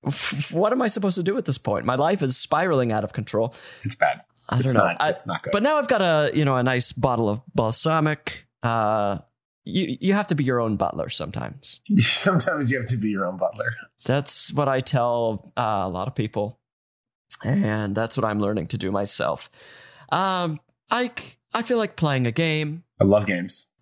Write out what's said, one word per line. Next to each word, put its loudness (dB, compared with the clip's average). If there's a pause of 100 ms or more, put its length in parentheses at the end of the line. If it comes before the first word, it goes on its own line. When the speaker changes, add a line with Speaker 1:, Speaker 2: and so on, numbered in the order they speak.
Speaker 1:
f-, -4
what 2
am 0
I 0
supposed 0
to -2
do 0
at -4
this -2
point? -2
My 0
life 2
is 2
spiraling 2
out 0
of -8
control. -2 (300)
Speaker 2:
It's -4
bad. 0 (260)
Speaker 1:
I 2
Speaker 2:
It's 2
Speaker 1:
don't 4
know. 2
Speaker 2:
not, -2
Speaker 1:
I, 0
Speaker 2:
it's -8
not -6
good. -4
Speaker 1:
but 2
now 4
I've 0
got 2
a, 4
you 2
know, 4
a 2
nice 2
bottle 2
of -2 (140)
balsamic. 0 (160)
Uh, 0 (460)
you, -2
you 2
have 0
to 0
be 0
your 0
own 0
butler -2
sometimes. -8 (100)
Speaker 2:
<laughs> 6
Sometimes 4
you 0
have -6
to 0
be 0
your -2
own -6
butler. -4 (320)
Speaker 1:
That's 0
what 0
I 2
tell, 0
uh, 0
a -2
lot -4
of -8
people. -4 (840)
And 0
that's -2
what 0
I'm 0
learning 0
to -4
do -4
myself. -2 (600)
Um, -2 (320)
Ike, -4 (160)
I -2
feel 0
like -2
playing 2
a 0
game. -2 (160)
Speaker 2:
I 6
love 6
games. -2 (120)